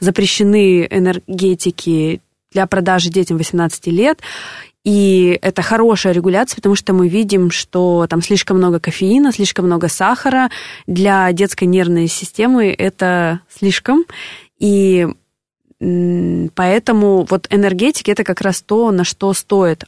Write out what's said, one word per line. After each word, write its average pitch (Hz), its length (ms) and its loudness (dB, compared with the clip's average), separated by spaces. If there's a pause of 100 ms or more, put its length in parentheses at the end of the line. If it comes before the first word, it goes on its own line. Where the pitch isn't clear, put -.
запрещены 196 920 2
энергетики 180 1300 -2 (320)
для 190 140 0
продажи 185 420 0
детям 170 300 -2
восемнадцати 170 520 -2
лет. 240 280 2 (640)
И 190 580 2
это 185 180 -2
хорошая 220 540 2
регуляция, 180 420 0
потому 202 180 0
что 190 200 -2
мы 180 140 4
видим, 196 420 0
что 175 580 0
там 165 140 -2
слишком 196 340 0
много 180 240 2
кофеина, 226 520 0
слишком 190 340 -2
много 170 220 0
сахара. 254 600 0 (380)
Для 190 460 2
детской 185 320 -2
нервной 175 420 2
системы 220 720 -2
это 180 640 -2 (140)
слишком. 247 500 0 (540)
И, 196 480 2 (720)
м, 175 760 -2
поэтому 202 720 2
вот 190 220 -2
энергетики — 202 640 0
это 202 120 -2
как 180 160 -4
раз 190 220 -4
то, 226 280 0
на 180 140 2
что 196 300 -4
стоит 185 540 0